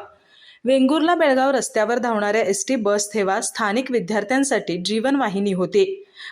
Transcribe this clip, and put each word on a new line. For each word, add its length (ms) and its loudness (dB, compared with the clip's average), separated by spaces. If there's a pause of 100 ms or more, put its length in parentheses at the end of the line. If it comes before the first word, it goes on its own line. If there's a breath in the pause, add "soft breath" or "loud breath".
(640 soft breath)
वेंगुर्ला 500 4
बेळगाव 360 2
रस्त्यावर 460 0
धावणाऱ्या 440 0
एसटी 340 -2
बस 380 0
सेवा 280 0
स्थानिक 500 -4
विद्यार्थ्यांसाठी 840 0
जीवनवाहिनी 760 -2
होती. 500 0 (280 loud breath)